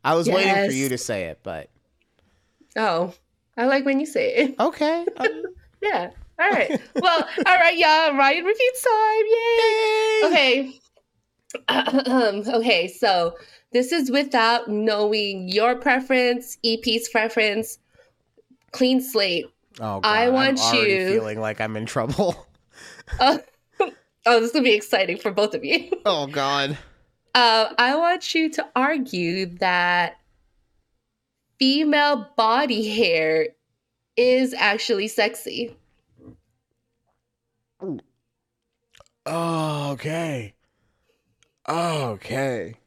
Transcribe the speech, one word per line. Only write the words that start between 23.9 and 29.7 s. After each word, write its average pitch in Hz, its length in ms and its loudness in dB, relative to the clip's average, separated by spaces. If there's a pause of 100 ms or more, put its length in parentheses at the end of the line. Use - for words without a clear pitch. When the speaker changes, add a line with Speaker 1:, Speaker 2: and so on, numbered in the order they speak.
Speaker 2:
oh, 233 140 6
this 233 140 -4
will 294 80 2
be 214 120 4
exciting 190 440 -2
for 214 140 -4
both 202 220 0
of 156 100 -6
you. - 340 -2
<laughs> - 80 -6
Speaker 1:
Oh, 156 220 -2
God. 143 500 -2 (560)
Speaker 2:
Uh, 226 440 2
I 254 180 2
want 349 380 -2
you 320 160 0
to 302 160 -6 (100)
argue 196 680 -2 (120)
that 175 580 0 (1400)